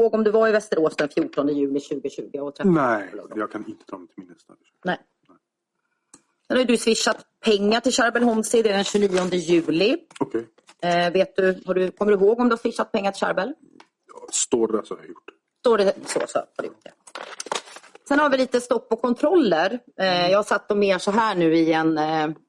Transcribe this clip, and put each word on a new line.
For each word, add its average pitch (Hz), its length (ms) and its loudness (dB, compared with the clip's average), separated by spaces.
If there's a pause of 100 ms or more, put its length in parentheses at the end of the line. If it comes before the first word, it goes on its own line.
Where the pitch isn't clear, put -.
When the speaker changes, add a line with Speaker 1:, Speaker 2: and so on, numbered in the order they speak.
Speaker 1:
ihåg 220 120 2
om 220 100 0
du 214 80 2
var 220 160 4
i 220 40 2
Västerås 165 440 0
den 147 140 -2
fjortonde 147 440 -2
juli 139 260 -2
tjugotjugo 139 600 -10
och 143 160 -10
träffade 185 200 2
Speaker 2:
Nej, 117 360 0
Speaker 1:
Charbel? 101 280 -14
Speaker 2:
jag 104 120 -6
kan 113 160 -12
inte 107 240 -16
dra 98 60 -12
mig 87 100 -20
till - 160 -20
minnes 87 220 -20
där. - 100 -20 (300)
Speaker 1:
Nej. 180 120 -4 (1500)
Sen 269 100 0
har 262 80 2
du 226 120 4
swishat - 480 -2 (200)
pengar 208 340 2
till 247 140 0
Charbel 240 300 2
Homsi, 220 380 2
det 220 80 2
är 196 60 0
den 196 80 0
tjugonionde 185 540 0
juli. 170 600 2 (220)
Speaker 2:
Okej. 117 280 -6 (340)
Speaker 1:
Eh, 175 320 2
vet 185 220 0
du, 185 300 0
har 185 80 -4
du, 185 180 0
kommer 208 200 0
du 202 140 4
ihåg 233 140 4
om 247 100 2
du 233 40 2
har 226 40 0
swishat 226 340 -4
pengar 196 200 -2
till - 80 -12
Charbel? 185 340 -4 (600)
Speaker 2:
Ja, - 180 -20
står 113 360 0
det 107 180 -4
så - 80 -12
har - 80 -14
jag - 80 -20
gjort. - 200 -20 (300)
Speaker 1:
Står 226 180 2
det 196 160 2 (120)
så, - 220 -4
så - 120 -4
har - 60 -6 (120)
du - 100 -6
gjort - 160 -20
det. - 80 -20 (1160)
Sen 285 120 2
har 302 100 4
vi 262 80 2
lite 247 240 0
stopp 233 320 -4
och 226 80 -2
kontroller. 240 800 2 (200)
Eh, 180 200 0
Speaker 2:
Mm. 180 120 2
Speaker 1:
jag 196 60 4
har 208 60 2
satt 202 260 -4
dem 208 100 0
mer 196 180 2
så 196 140 -4
här 220 240 0
nu 165 200 4
i 165 180 4
en, 160 240 0
eh, 156 320 -2 (200)